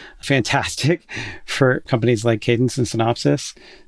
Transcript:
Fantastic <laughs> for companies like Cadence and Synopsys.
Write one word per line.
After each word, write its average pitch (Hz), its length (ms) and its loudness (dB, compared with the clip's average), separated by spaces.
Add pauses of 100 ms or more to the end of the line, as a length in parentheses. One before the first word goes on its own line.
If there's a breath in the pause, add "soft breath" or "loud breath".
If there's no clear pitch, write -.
(200 loud breath)
Fantastic - 880 0 (160)
<laughs> - 200 -14
for 131 340 2
companies 117 440 0
like 113 180 2
Cadence 120 340 2
and 123 100 0
Synopsys. 117 720 0 (320 loud breath)